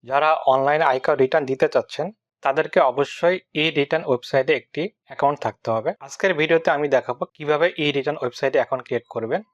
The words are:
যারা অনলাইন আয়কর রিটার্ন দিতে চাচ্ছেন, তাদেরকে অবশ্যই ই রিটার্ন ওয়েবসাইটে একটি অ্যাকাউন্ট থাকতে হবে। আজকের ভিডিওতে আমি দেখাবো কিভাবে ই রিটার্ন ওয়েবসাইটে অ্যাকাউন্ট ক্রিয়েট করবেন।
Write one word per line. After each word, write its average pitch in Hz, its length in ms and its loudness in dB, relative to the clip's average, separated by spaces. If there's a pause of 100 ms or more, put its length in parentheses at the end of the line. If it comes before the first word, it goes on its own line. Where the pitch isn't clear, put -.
যারা 147 220 2 (220)
অনলাইন 143 380 2
আয়কর 135 320 0
রিটার্ন 143 280 2
দিতে 135 240 2
চাচ্ছেন, - 320 -2 (380)
তাদেরকে 143 340 0 (120)
অবশ্যই 143 460 0 (260)
ই - 20 2 (140)
রিটার্ন 151 300 -2
ওয়েবসাইটে 135 520 0
একটি - 220 -10 (260)
অ্যাকাউন্ট 143 320 -2
থাকতে - 300 -6
হবে। 113 200 -2 (100)
আজকের 185 380 -4
ভিডিওতে 165 380 2
আমি 147 100 -2 (100)
দেখাবো 120 260 -2 (120)
কিভাবে 151 320 0 (180)
ই - 20 0 (100)
রিটার্ন 147 240 -2
ওয়েবসাইটে 135 400 -2
অ্যাকাউন্ট 127 260 -4
ক্রিয়েট 120 280 -4
করবেন। 131 260 -4 (160)